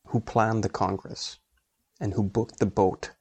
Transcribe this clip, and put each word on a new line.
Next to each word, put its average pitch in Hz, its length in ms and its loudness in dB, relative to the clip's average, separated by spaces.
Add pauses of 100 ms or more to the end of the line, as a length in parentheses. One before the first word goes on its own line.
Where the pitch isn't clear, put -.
who 120 120 0
planned 110 460 2
the - 40 2
Congress - 680 -4 (640)
and 104 120 -2
who 107 120 0
booked 110 340 -2
the 120 80 2
boat - 540 2